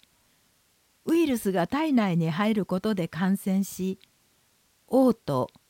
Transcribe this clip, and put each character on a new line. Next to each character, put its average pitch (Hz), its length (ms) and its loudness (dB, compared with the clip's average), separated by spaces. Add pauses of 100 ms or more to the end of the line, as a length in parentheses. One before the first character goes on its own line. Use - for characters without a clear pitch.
(1040)
ウ 330 140 2
イ 330 100 4
ル 254 100 0
ス 208 140 -2
が 175 160 0
体 302 240 -2
内 208 240 2
に 165 140 2
入 202 240 0
る 214 120 0
こ 180 140 -4
と 220 160 -2
で 165 140 -4
感 185 260 0
染 190 300 -2
し、 185 340 -6 (880)
嘔 254 260 4
吐、 - 380 -4 (180)